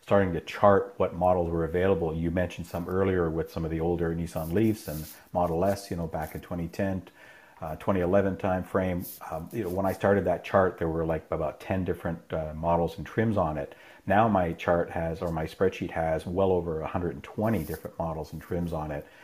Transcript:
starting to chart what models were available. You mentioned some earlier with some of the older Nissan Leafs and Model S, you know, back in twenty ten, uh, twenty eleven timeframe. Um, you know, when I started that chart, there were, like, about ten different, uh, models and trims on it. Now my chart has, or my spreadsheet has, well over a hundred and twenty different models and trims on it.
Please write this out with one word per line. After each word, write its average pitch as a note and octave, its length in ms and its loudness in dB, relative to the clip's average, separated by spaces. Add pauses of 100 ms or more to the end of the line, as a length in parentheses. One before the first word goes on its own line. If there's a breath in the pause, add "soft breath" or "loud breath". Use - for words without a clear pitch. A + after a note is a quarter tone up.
starting G2 320 4
to D#2 80 -2
chart - 560 4
what F#2 180 0
models F2 340 4
were E2 140 0
available. E2+ 500 2
You E2 160 0
mentioned F2 380 -2
some F2 220 -6
earlier F#2 400 2
with D#2+ 240 -4
some E2 100 -4
of D#2+ 80 -4
the D#2+ 80 -2
older E2 340 0
Nissan E2 380 -4
Leafs G#2+ 380 2
and D#2 160 -8 (260 loud breath)
Model F2 320 0
S, G2 260 0
you F#2+ 60 -4
know, E2+ 120 -4
back D#2 280 -6
in D#2+ 60 -8
twenty E2+ 260 -6
ten, F#2+ 360 -2 (580 soft breath)
uh, D#2+ 160 -8
twenty F#2+ 240 0
eleven F#2+ 340 4
timeframe. F#2 720 0 (240)
Um, D#2+ 220 -8
you A2+ 100 -4
know, F2+ 60 -4
when F#2+ 160 -2
I F#2+ 80 2
started G2 320 4
that F2 180 0
chart, F#2+ 340 4
there E2+ 120 0
were, D#2+ 160 0
like, D#2+ 260 -2
about D#2 300 -4
ten F#2 240 -2
different, E2+ 340 -4 (140)
uh, D#2 200 -4
models E2+ 440 0
and D2 80 -8
trims A2+ 320 0
on D#2 200 0
it. - 180 -8 (300 soft breath)
Now G#2 220 4
my F2+ 260 2
chart E2+ 360 2
has, E2 320 -4
or F2 100 -2
my D#2+ 140 -2
spreadsheet F#2 460 -2
has, D#2+ 340 -2
well F#2+ 260 2
over E2 300 0
a D2+ 60 -6
hundred F2 260 -2
and - 100 -12
twenty G#2+ 400 -2
different - 360 -10
models D#2 340 -6
and D#2 80 -10
trims F2 320 -4
on D#2 180 -6
it. D2 140 -8 (180 soft breath)